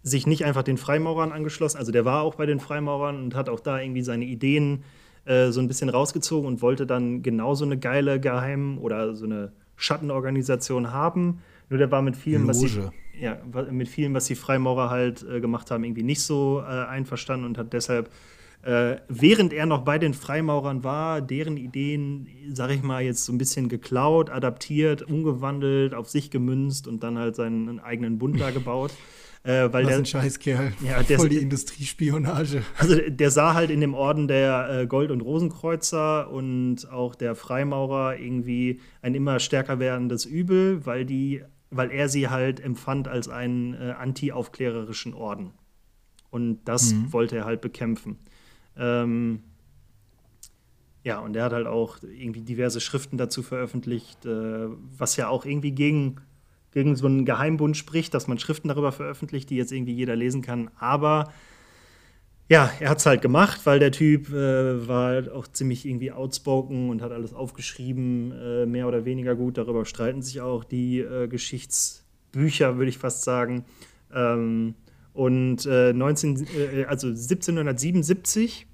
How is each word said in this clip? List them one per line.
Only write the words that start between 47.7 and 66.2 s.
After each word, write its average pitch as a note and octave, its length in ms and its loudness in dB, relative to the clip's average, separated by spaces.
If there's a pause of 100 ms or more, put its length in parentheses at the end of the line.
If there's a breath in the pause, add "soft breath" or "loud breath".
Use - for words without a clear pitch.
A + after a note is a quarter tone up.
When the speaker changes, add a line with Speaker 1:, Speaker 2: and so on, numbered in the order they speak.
Speaker 1:
Ähm, A#2+ 680 -2 (1600)
ja, A2 160 -4
und A2 160 -8
er A#2 80 0
hat A#2+ 80 0
halt A#2 160 -2
auch A2+ 340 -2
irgendwie A2+ 400 -12
diverse A#2 380 -2
Schriften C3+ 360 -6
dazu B2+ 280 -4
veröffentlicht, A#2+ 840 -6
äh, A2 400 -4 (320)
was - 180 -2
ja A#2 120 -2
auch B2+ 160 -2
irgendwie C#3+ 280 -2
gegen, C#3+ 440 2 (560 loud breath)
gegen C#3 220 4
so C3 120 0
einen C3+ 180 6
Geheimbund D3+ 540 2
spricht, D#3+ 340 -4
dass C3 160 0
man B2 100 0
Schriften D#3 300 -4
darüber C#3+ 240 0
veröffentlicht, C#3+ 560 -8
die C3 80 -2
jetzt B2+ 160 -2
irgendwie B2 220 -4
jeder B2 200 -2
lesen B2 280 0
kann. A#2+ 360 -6
Aber D3+ 540 2 (1160 loud breath)
ja, D3+ 200 10 (100)
er C#3+ 100 0
hat's D3 160 2
halt C3 160 6
gemacht, D#3 420 4
weil C#3+ 140 6
der C#3 140 6
Typ, D3+ 360 4
äh, C3 580 0
war B2 200 2
halt B2+ 240 -2
auch B2 180 -10
ziemlich B2+ 380 -4
irgendwie B2+ 260 -6
outspoken C3 800 -2